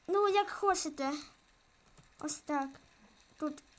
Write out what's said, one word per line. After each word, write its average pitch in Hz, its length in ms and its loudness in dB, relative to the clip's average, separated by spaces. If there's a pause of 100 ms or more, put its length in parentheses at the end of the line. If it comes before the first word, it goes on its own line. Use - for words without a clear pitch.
ну, 403 220 4
як 403 220 4
хочете. 285 600 0 (1040)
Ось 302 200 -4
так. 277 300 -2 (680)
Тут. - 260 -6 (160)